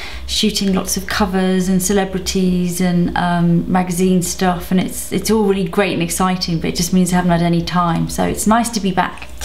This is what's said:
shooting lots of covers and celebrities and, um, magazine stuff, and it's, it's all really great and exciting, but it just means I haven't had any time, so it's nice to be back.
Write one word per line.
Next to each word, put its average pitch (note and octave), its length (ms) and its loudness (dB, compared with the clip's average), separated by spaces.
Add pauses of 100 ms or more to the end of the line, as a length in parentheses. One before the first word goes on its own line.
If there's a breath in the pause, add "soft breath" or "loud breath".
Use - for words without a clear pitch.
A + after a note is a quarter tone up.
(280 loud breath)
shooting G#3 460 0
lots F#3 240 -2
of F#3+ 100 -6
covers F#3 640 0
and F#3+ 120 4
celebrities F#3 1000 0
and, F3 360 2
um, E3+ 540 2
magazine F3+ 500 2
stuff, F3+ 500 -2
and F#3 80 2
it's, - 340 -6
it's - 180 -2
all A3 120 4
really G3 200 2
great F#3 300 0
and D3 100 -2
exciting, F3+ 560 -2
but D#3+ 100 -4
it D#3+ 60 -4
just E3+ 160 -2
means F#3 220 2
I - 20 2
haven't F3+ 160 2
had E3+ 100 4
any E3+ 200 2
time, E3 480 0
so F#3 160 -2
it's - 200 -2
nice A3+ 240 2
to G3+ 120 -4
be F#3+ 100 -2
back. - 380 -4 (160 loud breath)